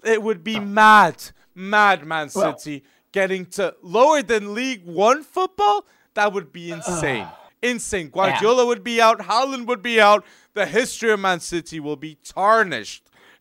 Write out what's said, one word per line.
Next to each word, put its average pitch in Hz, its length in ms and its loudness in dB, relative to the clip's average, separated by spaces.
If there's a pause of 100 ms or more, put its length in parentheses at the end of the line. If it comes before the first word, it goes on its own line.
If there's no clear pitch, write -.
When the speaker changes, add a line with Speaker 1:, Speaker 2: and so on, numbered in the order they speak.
Speaker 1:
It 220 180 0
would 208 220 -6
be 220 160 -6
Speaker 2:
No. 202 60 -8
Speaker 1:
mad, 208 500 6 (400)
mad 196 500 0
Man 156 300 -6
Speaker 2:
Well 175 220 -2
Speaker 1:
City 147 260 -14 (300)
getting 190 320 -2 (120)
to 190 240 -4
lower 254 400 4
than 202 320 -4
League 240 320 -6
One 208 380 2
football. 403 640 -2 (300)
That 208 180 0
would 196 180 -8
be 170 200 -12
insane. 156 520 -4
Speaker 2:
Ugh. 82 100 -16 (280)
Speaker 1:
Insane. 220 460 -4
Speaker 2:
Yeah. 127 40 -18 (200)
Speaker 1:
Guardiola 226 340 2
would 233 180 -4
be 233 180 -4
out. 226 180 4
Haaland 240 480 -4
would 233 140 -4
be 226 200 2
out. 208 240 6 (300)
The 202 100 -2
history 226 460 -2
of 214 100 0
Man 185 180 0
City 165 400 -10
will 147 160 -8
be 151 200 -16
tarnished 185 880 -2 (380)